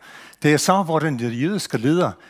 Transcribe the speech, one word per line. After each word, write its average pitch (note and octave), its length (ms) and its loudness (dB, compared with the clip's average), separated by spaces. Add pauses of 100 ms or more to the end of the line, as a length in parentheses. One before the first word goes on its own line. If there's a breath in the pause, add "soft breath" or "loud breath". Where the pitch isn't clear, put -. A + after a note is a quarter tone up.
(420 loud breath)
"da D3+ 80 4
jeg D3 100 4
så, G3 220 2
hvordan D#3 360 -2
de A#2+ 100 -4
jødiske C3+ 500 -4
ledere C#3 340 0 (180 loud breath)